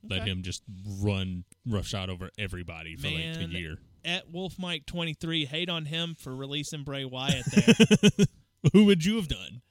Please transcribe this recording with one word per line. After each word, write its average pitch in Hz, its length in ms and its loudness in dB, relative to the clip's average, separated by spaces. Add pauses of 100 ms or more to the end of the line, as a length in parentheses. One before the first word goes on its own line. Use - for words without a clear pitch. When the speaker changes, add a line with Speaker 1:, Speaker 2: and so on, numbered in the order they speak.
Speaker 1:
Let 98 200 -4
Speaker 2:
Okay. 95 80 -2
Speaker 1:
him 92 120 -4
just 90 200 -8 (240)
run 95 580 -2 (220)
roughshod 98 440 -4
over 92 280 -10
everybody 85 580 -8
for, 143 120 -6
like, 151 280 -6
a - 40 -8
Speaker 2:
Man, 85 120 -6
Speaker 1:
year. 82 260 -8 (260)
Speaker 2:
at 175 260 -6
Wolf 175 280 -8
Mike 175 280 -6
twenty-three, 165 600 -4
hate 160 220 -6
on 165 180 -6
him 165 280 -6
for 131 200 -12
releasing 139 500 -8
Bray 139 200 -6
Wyatt 127 420 -4
there. - 800 6 (140)
Speaker 1:
<laughs> - 320 0
Who 208 140 12
would 185 180 6
you 208 120 2
have 185 120 -4
done? 104 420 -10